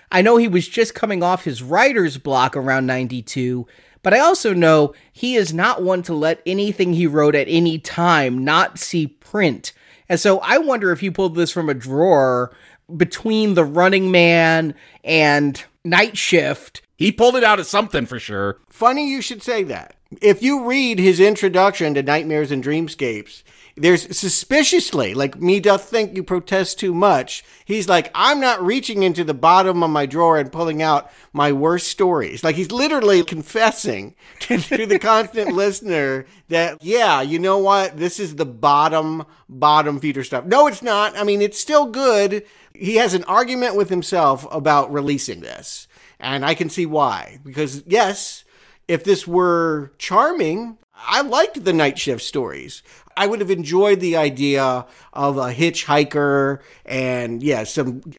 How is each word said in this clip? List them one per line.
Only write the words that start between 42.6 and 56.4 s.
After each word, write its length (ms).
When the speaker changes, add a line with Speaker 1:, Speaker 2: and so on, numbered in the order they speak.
Speaker 3:
He 220
has 180
an 120
argument 500
with 140
himself 600
about 400
releasing 480
this. 480
And 240
I 100
can 160
see 160
why. 600
Because, 420
yes, 560
if 160
this 200
were 720
charming, 800
I 280
liked 420
the 80
Night 260
Shift 260
stories. 600
I 120
would 140
have 100
enjoyed 480
the 160
idea 720
of 260
a 160
hitchhiker 1080